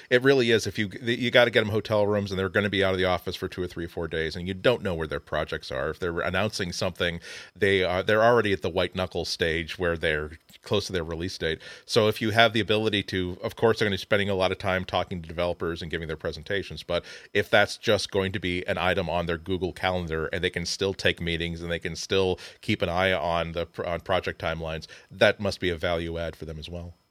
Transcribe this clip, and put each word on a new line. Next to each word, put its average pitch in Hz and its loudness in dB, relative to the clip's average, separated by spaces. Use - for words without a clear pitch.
It 123 -10
really 131 4
is, 110 2
if 98 -6
you, 107 -2
you 120 -2
gotta 120 6
get 120 4
'em 107 2
hotel 104 0
rooms, 101 0
and 92 -2
they're 95 0
gonna 101 0
be 95 2
out 95 2
of 92 0
the 92 2
office 90 0
for 95 -6
two 90 -6
or 87 -4
three, - -8
four 85 -6
days, 80 -2
and 87 -6
you 95 -4
don't 113 2
know 98 -2
where 80 -2
their 73 -4
projects 78 -4
are. 65 -2
If 78 -8
they're 85 -2
announcing 92 -2
something, 87 -2
they 98 4
are, 90 2
they're 107 4
already 113 6
at 92 0
the 95 -2
white 90 0
knuckle 90 -2
stage 82 -2
where 85 0
they're 78 -2
close - -2
to - -10
their 87 -2
release 82 -6
date. 80 -2
So 107 4
if 107 -2
you 110 0
have 113 8
the 113 2
ability 107 2
to, 90 -2
of 104 -6
course, 113 4
they're 113 2
gonna 98 0
be 92 -2
spending 101 0
a 98 0
lot 92 2
of 95 -4
time 92 0
talking 90 -2
to 80 -12
developers 85 -2
and 82 -10
giving 82 -4
their 78 -6
presentations, 82 -6
but 87 -2
if 101 2
that's 104 4
just - 2
going 95 0
to 98 -4
be 90 -4
an 95 0
item 87 2
on 85 0
their 82 -2
Google 87 -4
Calendar 85 0
and 87 -4
they 90 2
can 87 -4
still 98 -2
take - 0
meetings 85 -2
and 85 -6
they 85 -2
can 82 -8
still 92 0
keep 107 0
an 92 0
eye 92 2
on 85 0
the 82 -4
pr-, - -6
on 85 -2
project 92 0
timelines, 80 -4
that 101 4
must 101 -2
be 95 0
a 87 0
value 85 -2
add 82 -4
for 80 -14
them 78 -10
as 78 -12
well. 87 -12